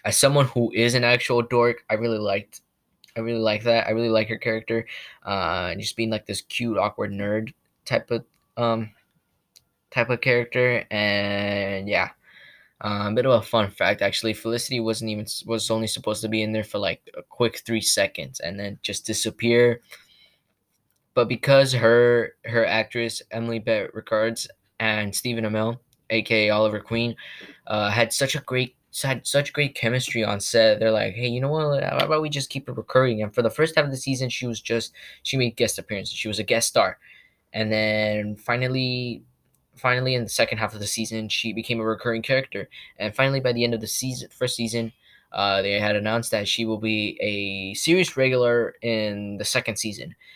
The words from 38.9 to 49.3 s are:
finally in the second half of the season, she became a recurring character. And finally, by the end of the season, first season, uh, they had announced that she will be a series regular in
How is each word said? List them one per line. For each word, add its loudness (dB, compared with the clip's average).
finally 0
in -2
the -8
second 0
half -2
of -12
the -6
season, -4
she -4
became -4
a -2
recurring -2
character. -2
And -4
finally, 2
by 2
the 0
end 2
of -2
the -8
season, -6
first -4
season, -4
uh, 2
they 0
had 2
announced -2
that 0
she -2
will -2
be -2
a -4
series 2
regular 2
in -4